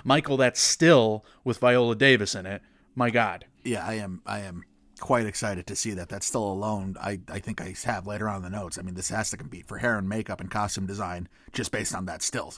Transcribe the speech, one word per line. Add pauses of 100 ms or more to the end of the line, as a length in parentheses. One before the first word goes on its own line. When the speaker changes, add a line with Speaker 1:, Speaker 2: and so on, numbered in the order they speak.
Speaker 1:
Michael,
that's
still (200)
with
Viola
Davis
in
it. (340)
My
God. (180)
Speaker 2:
Yeah,
I
am,
I
am (360)
quite
excited
to
see
that.
That
still
alone,
I, (120)
I
think
I (120)
have
later
on
in
the
notes.
I
mean,
this
has
to
compete
for
hair
and
makeup
and
costume
design (260)
just
based
on
that
still.